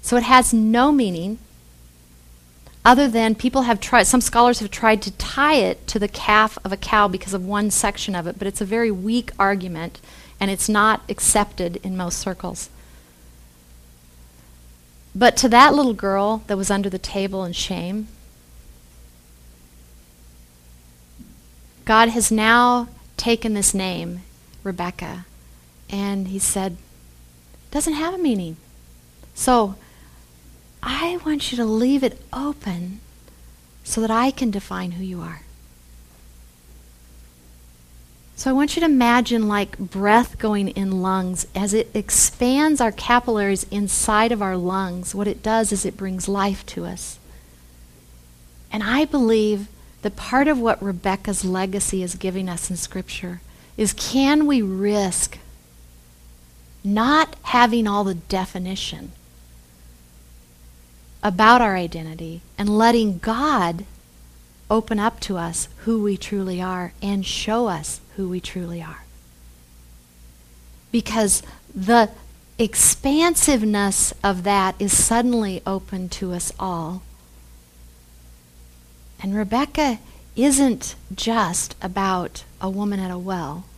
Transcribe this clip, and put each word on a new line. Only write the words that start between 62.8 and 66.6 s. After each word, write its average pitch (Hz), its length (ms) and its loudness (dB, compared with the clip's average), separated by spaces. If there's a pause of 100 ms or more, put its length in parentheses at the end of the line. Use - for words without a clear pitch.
God 220 680 -2 (840)
open 220 300 0
up 214 220 -2
to 185 160 -6
us 170 300 -6 (120)
who 226 240 0
we 202 120 0
truly 185 460 -6